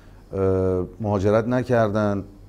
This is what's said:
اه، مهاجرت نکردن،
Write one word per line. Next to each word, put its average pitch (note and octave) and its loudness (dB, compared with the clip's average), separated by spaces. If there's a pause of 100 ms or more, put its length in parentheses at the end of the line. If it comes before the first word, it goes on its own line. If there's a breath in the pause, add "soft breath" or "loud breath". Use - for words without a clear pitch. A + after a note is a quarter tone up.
(340 loud breath)
اه، G2 -4 (600)
مهاجرت G#2 2
نکردن، A2 0 (260)